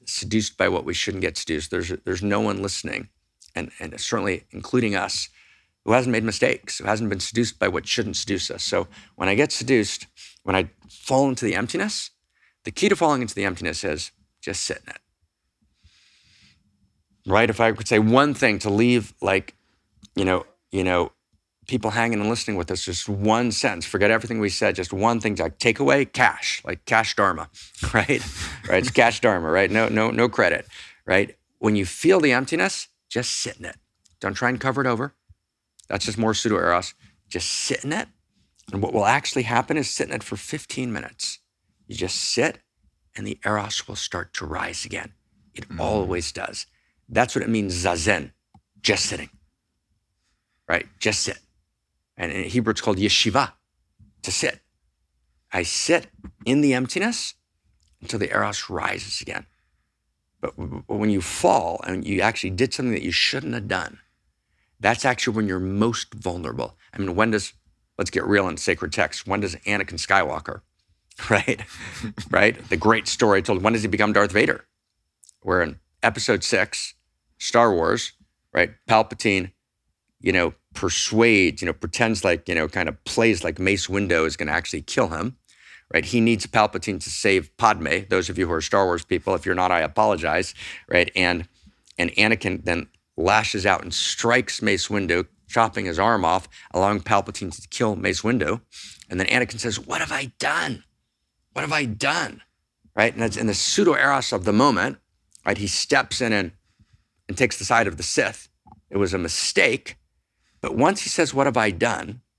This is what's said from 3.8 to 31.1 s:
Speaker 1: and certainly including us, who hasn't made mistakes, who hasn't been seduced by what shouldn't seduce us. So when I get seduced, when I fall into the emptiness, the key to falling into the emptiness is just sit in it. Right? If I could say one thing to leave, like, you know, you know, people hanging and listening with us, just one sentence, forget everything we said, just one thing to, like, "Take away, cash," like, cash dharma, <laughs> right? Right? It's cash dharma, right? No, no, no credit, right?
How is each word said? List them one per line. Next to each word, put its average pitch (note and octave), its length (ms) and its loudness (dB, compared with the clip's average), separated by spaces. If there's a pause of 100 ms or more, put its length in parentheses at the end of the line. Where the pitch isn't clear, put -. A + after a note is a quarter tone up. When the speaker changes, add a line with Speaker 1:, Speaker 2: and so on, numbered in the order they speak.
Speaker 1:
and E2 200 -12
certainly F#2 500 -2
including A2+ 440 0
us, - 340 -4 (560)
who G#2+ 80 2
hasn't B2+ 200 4
made A2 120 0
mistakes, - 540 -2
who - 80 -12
hasn't G#2+ 220 0
been G2 120 -4
seduced - 400 -2
by G2 80 4
what F2 180 -2
shouldn't G2+ 300 -2
seduce - 340 -4
us. E2+ 140 -8
So F2+ 240 -2 (260)
when F#2 140 -2
I G2+ 80 2
get D3+ 160 4
seduced, A#2+ 540 0 (360)
when F#2+ 140 2
I F#2 120 2 (220)
fall C#3 380 2
into B2+ 160 -4
the F#2+ 100 0
emptiness, E3 560 -4 (540)
the - 80 -10
key G3+ 160 2
to G3 80 2
falling D3 260 2
into A2 140 -8
the G2+ 80 -2
emptiness F2 400 -4
is D2+ 260 -4 (320)
just - 220 -6
sit - 200 -6
in - 60 -18
it. - 80 -18 (2250)
Right? G#2+ 240 6
If A2 100 0
I A2+ 120 6
could G2+ 160 -6
say G#2+ 100 6
one B2+ 360 6
thing G#2+ 260 2
to G#2+ 100 -2
leave, A#2 500 4
like, F#2+ 340 0 (600)
you G2 100 0
know, F#2 220 2 (240)
you F#2+ 140 -2
know, F2+ 280 0 (540)
people A2 240 -2
hanging A#2 300 0
and G#2 80 0
listening A2 280 -4
with F2 140 -4
us, F2+ 140 -4
just F2 240 -6
one A2 420 2
sentence, G2 340 -2
forget G2+ 280 2
everything A2 260 0
we G#2 100 0
said, G2 280 0
just F2+ 160 -6
one A2+ 280 2
thing G#2+ 140 -2
to, F2 100 -2
like, D#2 140 -6
"Take A#2 220 0
away, C#3 240 4
cash," - 600 0
like, F2+ 200 -10
cash A2+ 320 0
dharma, F2 340 0 (200)
<laughs> - 240 -6
right? - 280 2 (460)
Right? F#2 140 4
It's - 80 -2
cash A#2 300 4
dharma, F2 300 2
right? F#2 200 4
No, A2 180 2
no, A2 240 2
no A#2 160 2
credit, F#2+ 380 2 (380)
right? F#2+ 320 0 (220)